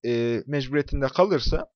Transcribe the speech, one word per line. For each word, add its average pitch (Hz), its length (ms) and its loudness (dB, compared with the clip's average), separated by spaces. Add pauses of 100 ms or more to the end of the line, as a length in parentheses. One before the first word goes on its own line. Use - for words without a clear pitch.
e, 117 400 0
mecburiyetinde 139 600 -2
kalırsa 165 680 2